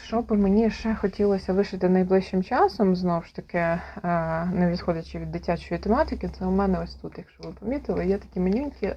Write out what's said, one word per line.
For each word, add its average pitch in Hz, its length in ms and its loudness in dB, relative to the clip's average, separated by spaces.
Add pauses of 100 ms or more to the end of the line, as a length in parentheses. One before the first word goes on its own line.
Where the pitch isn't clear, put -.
що 233 200 -2
би 226 140 0
мені 202 340 6
ще 220 240 -2
хотілося 196 580 0
вишити 185 360 0
найближчим 185 540 2
часом, 240 540 2
знову 175 260 0
ж - 140 -20
таки, - 220 -6 (440)
а, 165 440 0
не 180 240 2
відходячи 170 480 -4
від 165 120 -8
дитячої 170 500 -4
тематики, 226 480 0
це 185 180 -6
у 185 40 0
мене 190 300 2
ось 170 140 -10
тут, - 240 -14
якщо - 240 -18
ви 165 100 -12
помітили, 202 540 -4
є 196 120 2
такі - 220 -8
манюнькі 202 560 -2